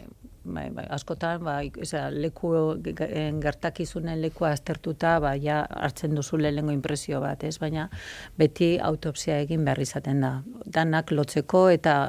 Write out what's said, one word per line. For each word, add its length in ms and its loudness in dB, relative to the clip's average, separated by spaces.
Bai, 180 -6
bai, 200 -8
askotan, 540 -4
ba, 200 -2
ik-, 180 -10
osea, 300 -4
leku, 400 -2
ge-, 100 -6
ge-, 140 -4
en, 180 -2
gertakizunen 840 -4
lekua 300 0
aztertuta, 680 0
ba, 160 2
ja 280 0
hartzen 520 -2
duzu 220 -2
lehenengo 340 0
inpresio 500 -2
bat, 220 -4
ez? 160 -4
Baina 280 -2
beti 420 4
autopsia 600 -2
egin 260 0
behar 140 2
izaten 420 0
da. 100 2
Danak 460 2
lotzeko 580 6
eta 260 6